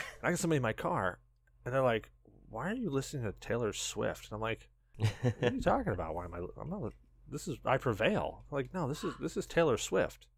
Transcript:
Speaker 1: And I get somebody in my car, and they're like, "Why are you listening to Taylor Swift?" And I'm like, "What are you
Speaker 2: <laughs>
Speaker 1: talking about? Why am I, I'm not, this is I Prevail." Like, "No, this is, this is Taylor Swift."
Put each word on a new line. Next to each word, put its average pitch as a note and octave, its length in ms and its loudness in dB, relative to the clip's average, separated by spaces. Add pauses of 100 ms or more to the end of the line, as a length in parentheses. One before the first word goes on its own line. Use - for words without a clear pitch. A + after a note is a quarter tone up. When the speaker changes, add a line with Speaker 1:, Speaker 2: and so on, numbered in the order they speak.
(220)
Speaker 1:
And B2+ 60 2
I - 40 4
get E3+ 80 2
somebody E3 180 4
in B2+ 60 2
my A2 100 2
car, B2 460 0 (460)
and B2 100 -4
they're C3+ 60 4
like, A#2 300 2 (380)
"Why B2 220 -4
are A#3+ 40 -2
you A#3 140 -2
listening C3+ 340 -2
to G2 180 -2
Taylor A2+ 320 0
Swift?" - 540 -4
And G#2+ 80 -10
I'm G#2+ 60 -4
like, A2 280 -4 (260)
"What G#2+ 460 0
are B2 120 4
you C4 80 -2
Speaker 2:
<laughs> - 0 -
Speaker 1:
talking G#3 300 2
about? D#3+ 240 -2
Why F3 80 -4
am F3 100 -8
I, F2 60 -8 (220)
I'm - 80 -6
not, E3 240 -4 (360)
this D3 180 -8
is C3+ 180 -4
I B2+ 120 4
Prevail." D#3 760 2
Like, C3+ 220 -4
"No, F3 140 0
this D3 160 -4
is, D3+ 160 -2
this D#3+ 180 -4
is F#3 100 -2
Taylor D3+ 300 6
Swift." - 500 0 (100)